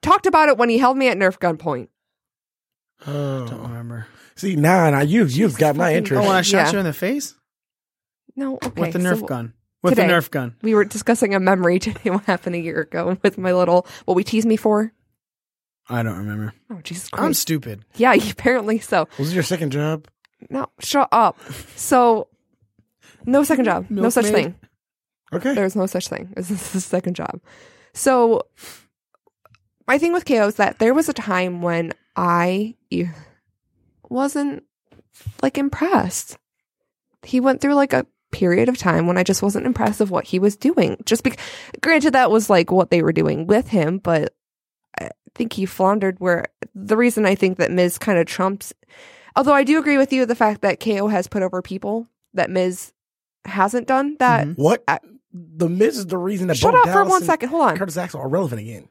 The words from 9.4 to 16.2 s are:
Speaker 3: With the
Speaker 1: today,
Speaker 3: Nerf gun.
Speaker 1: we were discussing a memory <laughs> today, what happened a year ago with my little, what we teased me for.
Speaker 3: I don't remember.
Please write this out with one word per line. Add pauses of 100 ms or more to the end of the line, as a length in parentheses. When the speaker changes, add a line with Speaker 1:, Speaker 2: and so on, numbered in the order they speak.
Speaker 3:
With
the
Speaker 1:
today,
Speaker 3:
Nerf
gun.
Speaker 1:
we
were
discussing
a
memory
<laughs>
today,
what
happened
a
year
ago
with
my
little, (200)
what
we
teased
me
for. (960)
Speaker 3:
I
don't
remember. (160)